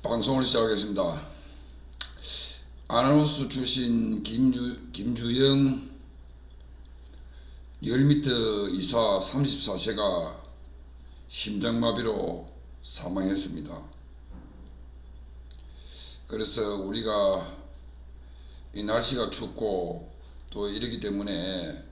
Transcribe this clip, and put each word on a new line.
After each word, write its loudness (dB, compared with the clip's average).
방송을 4
시작하겠습니다. 2
아나운서 6
출신 2
김주-, 2
김주영 4
열 6
미터 4
이사 4
삼십사 0
세가 0
심장마비로 0
사망했습니다. -2
그래서 0
우리가 2
이 -4
날씨가 2
춥고 -2
또 -2
이러기 -2
때문에 -2